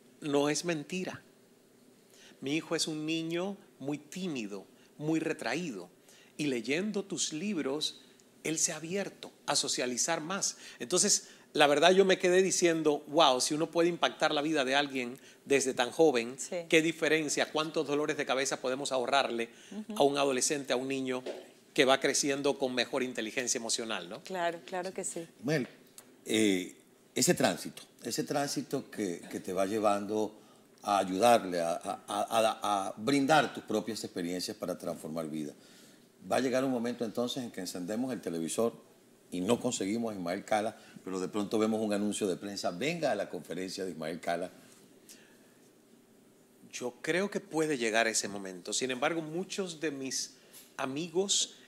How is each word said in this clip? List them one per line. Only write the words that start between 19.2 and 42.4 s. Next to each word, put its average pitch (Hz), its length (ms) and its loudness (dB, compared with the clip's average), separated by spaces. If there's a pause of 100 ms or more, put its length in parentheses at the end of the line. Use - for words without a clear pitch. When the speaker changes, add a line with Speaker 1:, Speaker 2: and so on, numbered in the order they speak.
Speaker 2:
Ujú. 214 260 -10
Speaker 1:
a 147 60 6
un 143 140 6
adolescente, 139 560 0
a 123 40 2
un 131 100 -4
niño 131 360 -4 (500)
que 139 120 8
va 131 140 8
creciendo 139 580 2
con 127 160 -2
mejor 123 300 0
inteligencia 120 540 -4
emocional", 110 520 -4
¿no? 113 140 -12
Speaker 2:
Claro, 170 420 -4
claro 185 280 -6
que 285 100 -8
sí. 165 240 -8 (160)
Speaker 3:
Mel, 139 240 0 (580)
eh, 98 500 2 (400)
ese 175 200 4
tránsito, - 480 0 (200)
ese 120 200 -4
tránsito 143 640 -4
que, 92 320 -4 (100)
que 104 80 -6
te 95 140 -6
va 95 140 2
llevando 104 680 0 (460)
a 101 160 2
ayudarle, 95 640 4
a, 82 120 0
a, - 340 -6
a, 104 200 -2
a, 104 600 2
a 98 100 -8
brindar 135 560 4
tus - 100 -8
propias 110 400 -2
experiencias 107 540 -4
para 90 200 -4
transformar 80 520 -6
vidas. 73 260 -6 (720)
Va 113 80 2
a - 20 2
llegar 127 260 2
un 135 60 0
momento 120 340 -2
entonces 123 380 -4
en 113 80 -10
que - 100 -10
encendemos 98 500 -4
el 107 100 -6
televisor 85 520 -2 (580)
y 90 100 -4
no 113 180 2
conseguimos 113 520 -2
a 104 60 -8
Ismael 92 260 -4
Cala, 110 320 0 (280)
pero 92 160 -4
de 92 80 -2
pronto 104 320 -2
vemos 110 220 2
un 107 120 0
anuncio 104 340 0
de 87 80 0
prensa, 101 360 -6